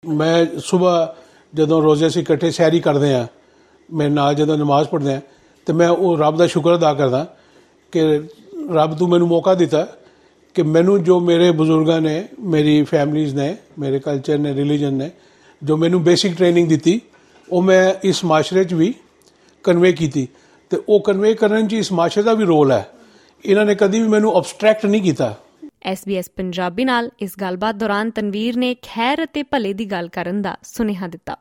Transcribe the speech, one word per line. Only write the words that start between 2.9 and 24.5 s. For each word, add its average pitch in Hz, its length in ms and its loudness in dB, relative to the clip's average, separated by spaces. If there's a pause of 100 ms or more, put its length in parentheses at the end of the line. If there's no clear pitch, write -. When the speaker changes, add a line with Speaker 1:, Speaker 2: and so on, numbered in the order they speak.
Speaker 1:
ਹਾਂ, 120 120 -2 (680)
ਮੇਰੇ 147 180 -2
ਨਾਲ 147 240 0
ਜਦੋਂ 151 240 0
ਨਮਾਜ਼ 143 300 0
ਪੜ੍ਹਦੇ 139 260 -2
ਹਾਂ, 139 60 -6 (460)
ਤੇ 175 60 -2
ਮੈਂ 170 160 2
ਉਹ 170 300 2
ਰੱਬ 151 180 2
ਦਾ 170 100 4
ਸ਼ੁਕਰ 170 280 2
ਅਦਾ 160 200 2
ਕਰਦਾ 135 420 -2 (560)
ਕਿ 165 100 0 (720)
ਰੱਬ 156 260 0
ਤੂੰ 180 100 0
ਮੈਨੂੰ 175 200 2
ਮੌਕਾ 170 260 2
ਦਿੱਤਾ 165 320 0 (680)
ਕਿ 175 80 0
ਮੈਨੂੰ 170 420 2
ਜੋ 180 160 4
ਮੇਰੇ 175 300 2
ਬਜ਼ੁਰਗਾਂ 156 500 2
ਨੇ, 156 280 -4 (120)
ਮੇਰੀ 151 420 2
ਫੈਮਿਲੀਜ਼ 147 520 -2
ਨੇ, 143 220 -4 (220)
ਮੇਰੇ 139 200 -4
ਕਲਚਰ 143 400 -4
ਨੇ, 147 160 -2
ਰਿਲੀਜਨ 143 400 0
ਨੇ, 139 160 -4 (520)
ਜੋ 151 140 0
ਮੈਨੂੰ 170 280 2
ਬੇਸਿਕ 175 320 2
ਟ੍ਰੇਨਿੰਗ 175 320 4
ਦਿੱਤੀ, 165 320 2 (500)
ਉਹ 180 120 0
ਮੈਂ 185 320 4 (100)
ਇਸ 190 200 0
ਮਾਸ਼ਰੇ 165 400 2
'ਚ 175 100 -4
ਵੀ 170 200 0 (680)
ਕਨਵੇ 175 280 4
ਕੀਤੀ। 143 360 -4 (420)
ਤੇ 180 60 -2 (120)
ਉਹ 208 120 4
ਕਨਵੇ 202 340 0
ਕਰਨ 220 340 0
'ਚ 196 40 -4
ਇਸ 214 200 -4
ਮਾਸ਼ਰੇ 170 300 0
ਦਾ 226 100 2
ਵੀ 220 120 0
ਰੋਲ 151 280 4
ਹੈ। 101 160 -2 (560)
ਇਹਨਾਂ 202 200 2
ਨੇ 208 100 2
ਕਦੀ 202 280 0
ਵੀ 220 60 0
ਮੈਨੂੰ 214 300 2
ਅਬਸਟਰੈਕਟ 214 480 -2